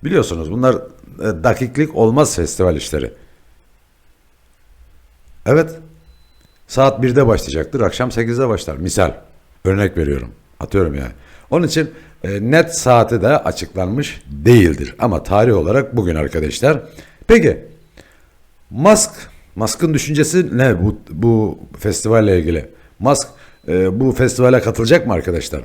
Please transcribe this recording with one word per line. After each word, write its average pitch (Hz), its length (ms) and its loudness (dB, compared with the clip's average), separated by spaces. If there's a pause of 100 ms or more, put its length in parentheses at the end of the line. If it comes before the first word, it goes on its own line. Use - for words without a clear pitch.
biliyorsunuz 90 480 -2
bunlar, 123 240 2
e, - 680 -8
dakiklik 127 520 -2
olmaz 120 400 2
festival 87 400 0
işleri. 71 380 -6 (2250)
Evet, 156 240 2 (1000)
saat 131 340 2
birde 127 260 2
başlayacaktır, 80 540 -2
akşam 117 300 -2
sekizde 117 360 -2
başlar. 90 280 -4
Misal, 87 360 -2 (540)
örnek 95 320 0
veriyorum, 69 340 -4 (280)
atıyorum 85 360 -2
yani. 67 160 -8 (380)
Onun 165 180 0
için, 156 240 -2 (320)
e, 101 280 -4
net 170 240 2
saati 117 460 2
de 98 60 2
açıklanmış 95 1000 -4
değildir. 78 720 2
Ama 101 240 -2
tarih 104 340 2
olarak 117 400 -2
bugün 87 180 0
arkadaşlar. 78 680 -2 (440)
Peki, 220 380 4 (1040)
Musk, 165 420 2 (440)
Musk'ın 113 380 -2
düşüncesi 151 640 0
ne 117 260 2
bu, 101 160 0 (100)
bu 110 500 0 (200)
festivalle 104 600 2
ilgili? 80 300 -4 (300)
Musk, 127 280 0 (400)
e, 95 320 0
bu 131 120 2
festivale 123 500 2
katılacak 113 460 0
mı 110 60 -2
arkadaşlar? 82 520 -4